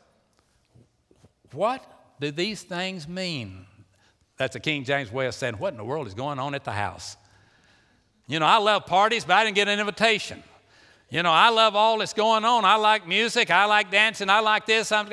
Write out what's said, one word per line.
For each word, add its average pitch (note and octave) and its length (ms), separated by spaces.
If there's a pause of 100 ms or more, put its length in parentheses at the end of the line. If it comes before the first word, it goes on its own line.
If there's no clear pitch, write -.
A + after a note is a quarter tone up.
(1500)
"What F3 320 (360)
do C#3+ 100
these F3 320
things F#3 460
mean?" C#3+ 580 (720)
That's C3 140
the B2 80
King D3 240
James B2+ 300
way C3 140
of A#2+ 60
saying, A#2+ 260
"What F#3 120
in B2 60
the G#2+ 80
world C#3 220
is G2 60
going C3+ 260
on C#3 160
at C3+ 100
the A#2 80
house?" G2 420 (1120)
You C#3 100
know, D#3 80
I F#3+ 120
love G#3 280
parties, G#3 380
but F3 140
I A3 80
didn't G#3 100
get G3+ 140
an G#3 100
invitation. G#3+ 640 (680)
You E3 140
know, F3 80
I F3 160
love A3 260
all A3 260
that's F#3+ 120
going G#3+ 320
on. A#3 220
I G3 100
like G#3+ 320
music. G#3 420
I F3+ 140
like G#3 280
dancing. G#3 380
I G#3 120
like G#3+ 240
this. A3 260
I'm, G#3 220